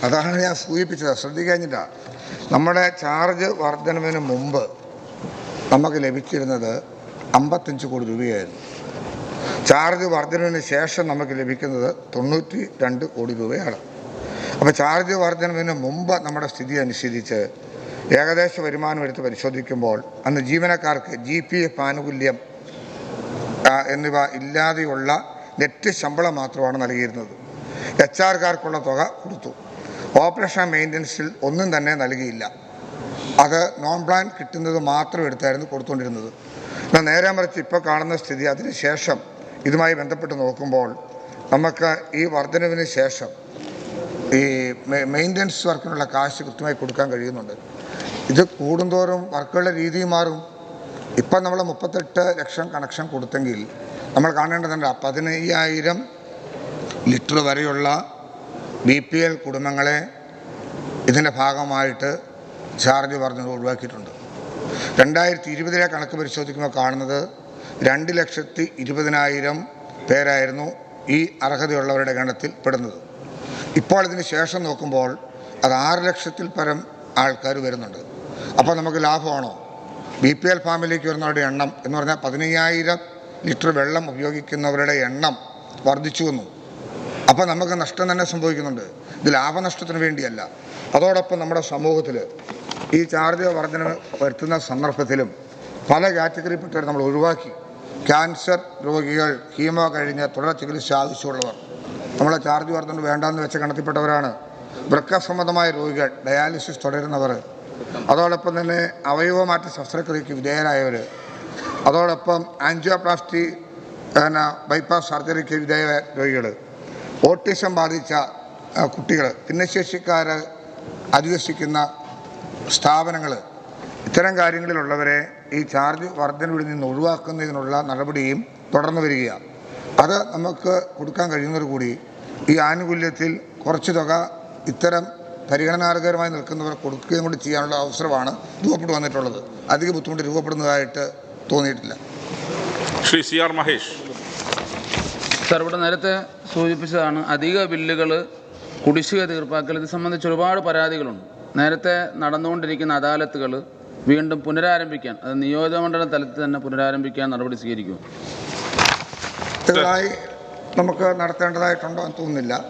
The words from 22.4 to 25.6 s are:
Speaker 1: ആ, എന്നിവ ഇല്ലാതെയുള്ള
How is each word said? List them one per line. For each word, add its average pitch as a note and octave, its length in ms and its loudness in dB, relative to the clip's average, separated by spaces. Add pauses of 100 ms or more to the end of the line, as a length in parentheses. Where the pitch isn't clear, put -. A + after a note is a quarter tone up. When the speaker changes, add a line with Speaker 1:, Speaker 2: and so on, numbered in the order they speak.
Speaker 1:
ആ, - 20 -2 (200)
എന്നിവ D3 240 -2 (220)
ഇല്ലാതെയുള്ള D3 720 -2 (500)